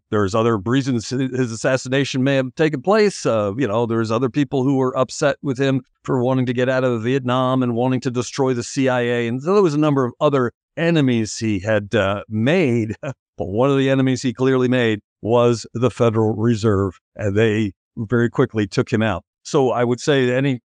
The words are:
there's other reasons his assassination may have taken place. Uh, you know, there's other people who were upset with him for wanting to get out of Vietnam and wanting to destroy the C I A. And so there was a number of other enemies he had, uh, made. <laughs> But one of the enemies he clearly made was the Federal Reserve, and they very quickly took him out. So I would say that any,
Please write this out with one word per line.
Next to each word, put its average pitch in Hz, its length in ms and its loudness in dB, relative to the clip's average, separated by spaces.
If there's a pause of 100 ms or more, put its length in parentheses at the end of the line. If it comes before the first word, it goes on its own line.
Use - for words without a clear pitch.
(100)
there's 104 240 0
other 113 240 2
reasons 120 520 -2
his 127 420 -2
assassination 127 720 -2
may 139 100 0
have 131 220 -2
taken 156 260 0
place. 208 420 0
Uh, 107 320 0
you 127 120 -2
know, 113 180 0
there's 113 240 -2
other 123 180 0
people 135 360 -2
who 139 120 2
were 131 220 0
upset 139 420 -2
with 135 160 -4
him 135 260 0 (200)
for 131 200 -2
wanting 127 240 0
to 127 60 0
get 123 160 0
out 131 140 0
of 120 220 0
Vietnam 127 580 0
and 120 140 -2
wanting 127 240 0
to 131 100 -4
destroy 127 440 -2
the 117 100 -4
C 135 240 -2
I 123 140 0
A. 120 260 -2
And 123 120 -4
so 170 140 -2
there 208 80 4
was 156 120 2
a 147 40 0
number 147 260 2
of 120 160 -4
other 139 300 2 (260)
enemies 135 640 0
he 107 220 -2
had, 104 340 -2
uh, 101 340 0
made. 117 760 0
<laughs> 151 40 -10 (320)
But - 100 -4
one 120 220 2
of 139 60 2
the 135 140 2
enemies 131 320 2
he 123 100 -2
clearly 131 340 2
made 117 340 0 (200)
was 120 540 2
the 117 160 2
Federal 113 420 0
Reserve, 104 640 0 (180)
and 101 200 -4
they 107 380 2 (200)
very 117 360 0
quickly 110 360 0
took - 240 -2
him 110 120 0
out. 98 240 -2 (160)
So 131 300 0
I 120 120 0
would 123 160 0
say 135 240 2
that 123 120 0
any, 135 300 -2